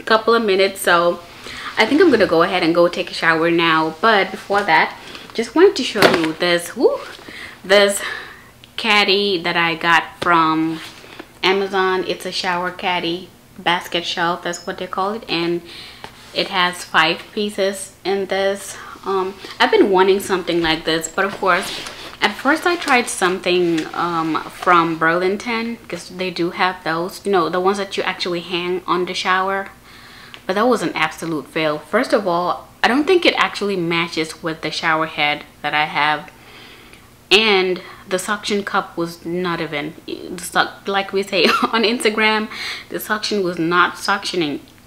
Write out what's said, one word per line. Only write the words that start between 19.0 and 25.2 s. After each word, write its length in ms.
Um, 300
I've 120
been 200
wanting 300
something 420
like 220
this, 240
but 160
of 140
course, 520
at 140
first 320
I 100
tried 320
something, 840
um, 480
from 540
Burlington, 800